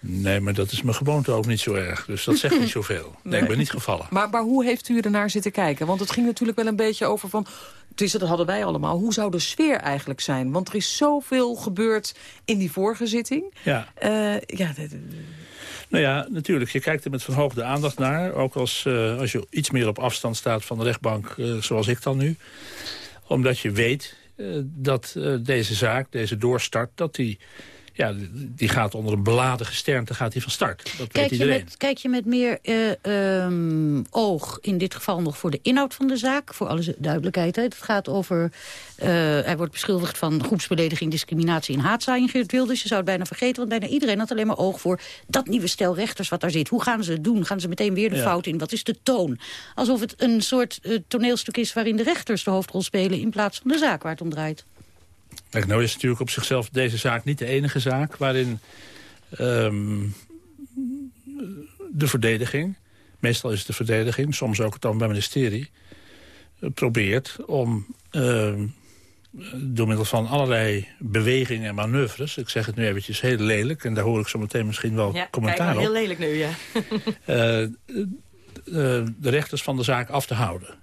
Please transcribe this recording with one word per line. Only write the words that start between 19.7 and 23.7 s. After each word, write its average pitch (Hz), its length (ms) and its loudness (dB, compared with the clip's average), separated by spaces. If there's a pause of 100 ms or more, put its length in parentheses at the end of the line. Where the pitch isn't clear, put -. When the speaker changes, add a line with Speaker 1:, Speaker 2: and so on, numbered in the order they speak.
Speaker 1:
meer 120 180 2
op 104 100 -2
afstand 117 380 -2
staat 113 280 0
van 117 140 -6
de 113 60 -2
rechtbank, 110 540 -2
eh, 117 180 -2
zoals 110 320 0
ik 120 140 0
dan 135 140 0
nu. 147 200 2 (880)
Omdat 127 320 2
je 107 120 -2